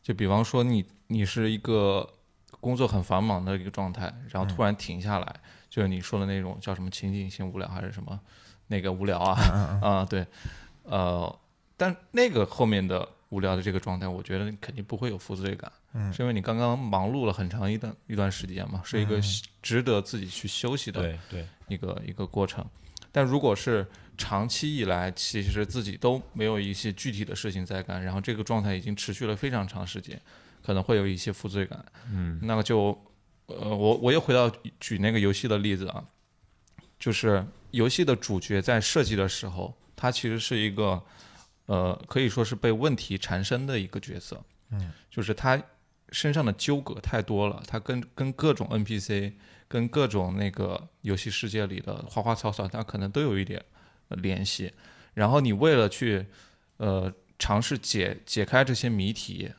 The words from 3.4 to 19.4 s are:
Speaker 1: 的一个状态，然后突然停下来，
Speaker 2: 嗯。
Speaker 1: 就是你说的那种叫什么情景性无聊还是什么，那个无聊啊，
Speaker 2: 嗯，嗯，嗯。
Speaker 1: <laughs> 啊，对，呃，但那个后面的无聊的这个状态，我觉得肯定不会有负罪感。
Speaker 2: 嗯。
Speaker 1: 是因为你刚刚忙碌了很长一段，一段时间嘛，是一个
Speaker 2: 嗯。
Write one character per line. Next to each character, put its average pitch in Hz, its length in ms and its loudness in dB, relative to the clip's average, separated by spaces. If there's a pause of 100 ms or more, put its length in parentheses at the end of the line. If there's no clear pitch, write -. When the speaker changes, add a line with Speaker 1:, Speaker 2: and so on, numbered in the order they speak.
Speaker 1:
的 95 140 -2
一 90 60 -6
个 98 60 -8
状 95 220 -4
态， 90 180 -6 (200)
然 95 120 -2
后 104 60 0
突 95 140 0
然 104 140 4
停 87 260 -8
下 101 160 0
来， 90 80 -4
Speaker 2:
嗯。 - 140 -12 (280)
Speaker 1:
就 - 140 0
是 98 60 4
你 92 120 0
说 98 200 -2
的 98 40 0
那 98 160 0
种 92 200 -6
叫 98 120 -6
什 92 100 -6
么 92 60 -4
情 98 240 -4
景 98 160 -4
性 95 180 -8
无 92 120 -6
聊 92 100 -6
还 92 140 -6
是 95 100 -8
什 98 100 -10
么， 95 160 -8 (500)
那 104 120 0
个 92 100 0
无 92 140 -2
聊 92 140 2
啊， 92 200 4
Speaker 2:
嗯， 98 140 6
嗯， 98 300 2
嗯。 104 100 4
Speaker 1:
<laughs> 98 60 4
啊， 95 100 0
对， 92 160 0 (600)
呃， 87 540 -2 (380)
但 185 180 2 (180)
那 240 180 6
个 113 160 4
后 - 180 2
面 104 220 4
的 92 200 -2 (240)
无 98 100 -2
聊 95 160 2
的 92 40 0
这 95 120 0
个 92 80 0
状 90 180 -4
态， 92 80 -6
我 92 160 -6
觉 95 160 -4
得 104 120 -2 (100)
肯 - 140 -12
定 110 80 -8
不 107 140 -8
会 117 140 -2
有 101 80 -6
负 - 160 -10
罪 95 220 -4
感。 - 140 -14 (240)
Speaker 2:
嗯。 104 180 -2
Speaker 1:
是 90 100 -4
因 123 60 2
为 120 60 0
你 98 80 0
刚 113 140 0
刚 120 220 2
忙 101 320 0
碌 131 140 0
了 107 80 2
很 92 160 -2
长 98 220 -2
一 110 80 0
段， 110 160 -8 (120)
一 110 80 -6
段 101 160 2
时 95 160 -6
间 92 240 -6
嘛， 92 140 -4
是 113 160 0
一 104 60 4
个 104 120 2
Speaker 2:
嗯。 101 40 4 (400)